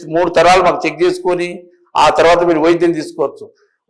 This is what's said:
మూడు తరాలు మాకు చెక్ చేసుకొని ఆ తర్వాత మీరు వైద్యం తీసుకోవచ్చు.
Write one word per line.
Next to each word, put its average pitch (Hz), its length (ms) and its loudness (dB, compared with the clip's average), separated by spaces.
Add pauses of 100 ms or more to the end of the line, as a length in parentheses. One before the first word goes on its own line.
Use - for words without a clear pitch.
మూడు 170 220 -2
తరాలు 175 320 4
మాకు 170 240 -2
చెక్ 160 160 -6
చేసుకొని 180 640 -4 (320)
ఆ 151 120 2
తర్వాత 160 340 2
మీరు 170 160 0
వైద్యం 170 340 0
తీసుకోవచ్చు. - 580 -8 (400)